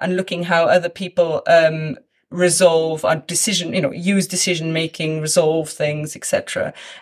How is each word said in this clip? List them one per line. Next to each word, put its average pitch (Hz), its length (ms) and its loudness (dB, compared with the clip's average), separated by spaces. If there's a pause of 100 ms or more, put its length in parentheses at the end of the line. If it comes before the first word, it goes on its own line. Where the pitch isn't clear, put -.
and 180 160 -2
looking 180 260 -4
how 170 220 2
other 175 240 4
people, 170 560 -2
um, 160 520 2 (340)
resolve 170 760 2
our 160 120 2
decision, 175 580 -4
you 185 60 0
know, 139 100 -2
use 185 340 0
decision 165 480 -2
making, 160 480 -4
resolve 156 480 2
things, 151 460 -4
et - 100 -12
cetera. - 480 -4 (280)